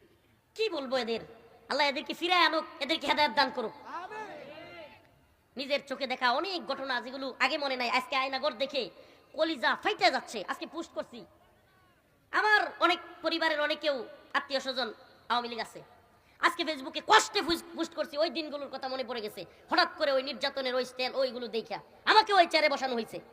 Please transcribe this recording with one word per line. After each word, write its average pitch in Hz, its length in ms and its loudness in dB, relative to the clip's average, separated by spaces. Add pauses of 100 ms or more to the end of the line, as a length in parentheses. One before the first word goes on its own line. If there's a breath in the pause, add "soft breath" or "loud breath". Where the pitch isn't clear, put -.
(560)
কি 440 100 0 (100)
বলবো 269 280 -2
এদের, 226 180 -2 (500)
আল্লাহ 285 200 4
এদেরকে 302 280 -6
ফিরে 349 180 2 (100)
আনুক, 311 180 0 (180)
এদেরকে 294 260 -2
হেদায়েত 294 300 4
দান 269 180 4
করুক। 220 180 -4 (1800)
নিজের 277 300 -2
চোখে 262 220 -6
দেখা 254 160 0 (120)
অনেক 359 200 -4 (120)
ঘটনা 269 240 -4 (100)
যেগুলো 269 220 -8 (180)
আগে 302 180 0
মনে 269 180 -2
নাই, 240 160 0
আজকে 254 240 -2
আয়নাঘর 269 320 -2 (100)
দেখে 269 200 -2 (540 loud breath)
কলিজা 302 340 0 (120)
ফাইটে 392 320 2
যাচ্ছে। 240 240 -4 (120)
আজকে 277 220 -6
পোস্ট 330 240 -10
করছি, 226 220 -10 (1200)
আমার 415 220 6 (240)
অনেক 349 140 4 (240)
পরিবারের 320 440 2
অনেকেও 302 280 0 (420)
আত্মীয় 262 280 -2
স্বজন 254 240 -4 (420)
আওয়ামী 240 200 2
লীগ 226 160 -6
আছে। - 120 -16 (680 soft breath)
আজকে 339 200 2
ফেসবুকে 302 340 -4 (100)
কষ্টে 415 360 6
পুস-, 339 280 -2
পোস্ট - 220 -4
করছি, 294 260 -6
ওই 339 140 2
দিনগুলোর 285 380 -8
কথা 262 180 -8
মনে 262 160 -4
পড়ে 240 160 -6
গেছে। 202 160 -10 (280 loud breath)
হঠাৎ 339 200 4 (100)
করে 302 180 4
ওই 262 120 2
নির্যাতনের 269 500 -2
ওই 254 120 0
স্টাইল, 254 200 -2 (100)
ওইগুলো 247 240 -2 (100)
দেখা 220 240 -4 (320)
আমাকে 427 280 6
ওই 339 120 10
চেয়ারে 302 220 6
বসানো 262 240 -2
হয়েছে। 220 200 -6 (160)